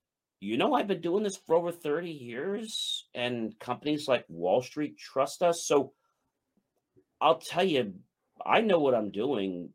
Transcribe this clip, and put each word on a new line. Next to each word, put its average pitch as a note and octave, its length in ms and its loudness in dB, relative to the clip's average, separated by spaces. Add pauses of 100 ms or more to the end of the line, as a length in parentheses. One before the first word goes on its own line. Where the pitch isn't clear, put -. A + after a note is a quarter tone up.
(400)
You G#2 160 -4
know, G#3+ 180 2
I've A#3+ 120 0
been F#3 140 -2
doing F3 220 -2
this G3 140 -4
for - 180 0
over E3+ 180 2
thirty E3+ 380 -4
years, D#3 1040 -6
and A#2+ 440 -4
companies C#3+ 500 -4
like B2+ 200 2
Wall F2 340 2
Street D3 360 -8
trust - 440 -2
us. E3+ 220 2
So C#3 280 2 (1300)
I'll D#3+ 180 6
tell - 260 -2
you, B2 300 0 (500)
I D3+ 160 4
know G3 200 4
what C3+ 140 4
I'm G#2+ 160 0
doing, F#2+ 640 -2